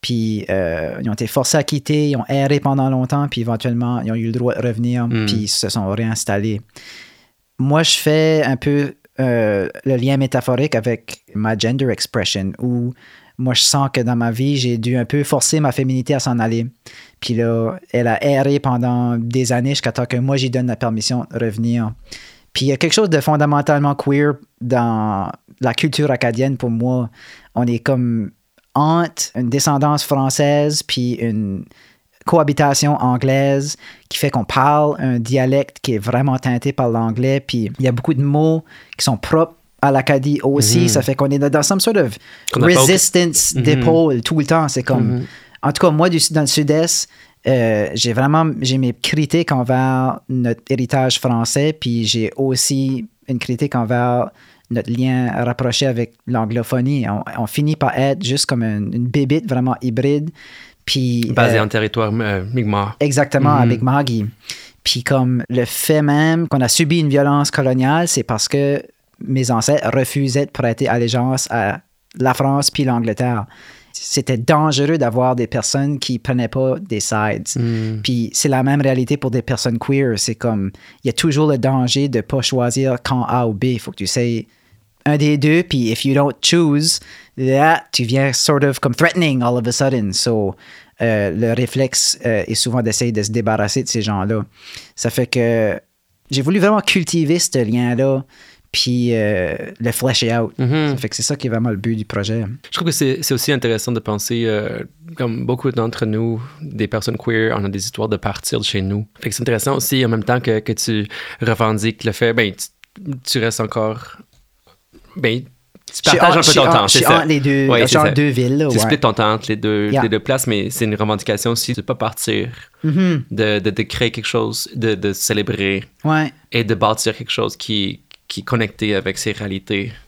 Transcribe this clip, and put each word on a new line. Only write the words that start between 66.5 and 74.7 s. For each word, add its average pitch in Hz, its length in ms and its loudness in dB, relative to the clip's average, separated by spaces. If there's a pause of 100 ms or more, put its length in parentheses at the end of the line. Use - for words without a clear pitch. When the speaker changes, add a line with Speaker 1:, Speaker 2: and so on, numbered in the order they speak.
Speaker 1:
a 123 60 2
subi 165 320 2
une 151 100 2
violence 143 420 2
coloniale, 131 560 2
c'est 123 160 0
parce - 240 -2
que 143 340 0 (440)
mes 131 260 0
ancêtres 113 420 2
refusaient 135 520 0
de - 60 -14
prêter 120 360 -2
allégeance 120 640 0
à 101 300 -2 (400)
la 127 140 4
France 139 360 0
puis - 140 -2
l'Angleterre. 120 600 0 (460)
C'était - 460 -2
dangereux 147 640 2